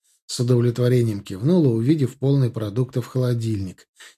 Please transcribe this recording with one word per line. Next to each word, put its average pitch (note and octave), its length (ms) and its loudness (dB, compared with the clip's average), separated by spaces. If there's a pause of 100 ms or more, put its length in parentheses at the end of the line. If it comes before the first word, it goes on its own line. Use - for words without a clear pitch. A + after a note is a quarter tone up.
(260)
С - 160 -10
удовлетворением A#2+ 800 2
кивнула, C3+ 480 0
увидев A#2+ 480 0
полный C3+ 320 2
продуктов A2+ 560 -4
холодильник, A2+ 840 -4 (300)